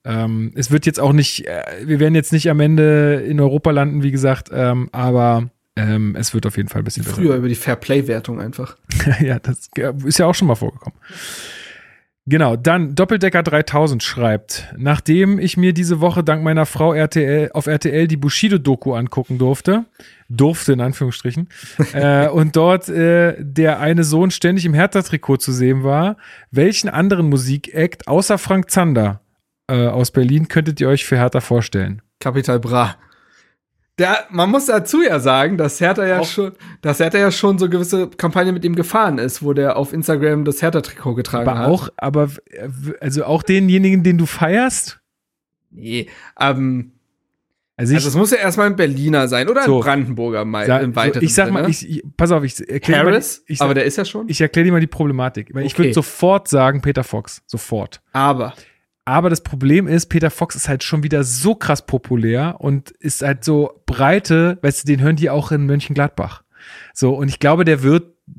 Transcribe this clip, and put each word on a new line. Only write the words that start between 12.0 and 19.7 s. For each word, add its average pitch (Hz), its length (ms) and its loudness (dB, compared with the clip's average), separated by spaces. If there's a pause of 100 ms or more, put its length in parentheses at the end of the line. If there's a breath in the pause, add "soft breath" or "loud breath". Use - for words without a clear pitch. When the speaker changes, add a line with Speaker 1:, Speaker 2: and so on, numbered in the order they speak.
Speaker 1:
Genau, 135 280 2
dann 156 380 0
Doppeldecker 185 480 2
dreitausend 151 600 0
schreibt, - 760 -4
„Nachdem 160 640 2
ich 180 180 -2
mir 180 160 4
diese 170 280 0
Woche 175 220 2
dank 156 200 0
meiner 160 240 2
Frau 156 260 0
R 156 160 0
T 160 140 0
L, 143 300 0
auf 147 120 -4
R 151 140 -2
T 160 100 -2
L 156 180 2
die 160 80 0
Bushido-Doku 139 800 0
angucken 123 460 -4
durfte“, 156 460 0 (440 loud breath)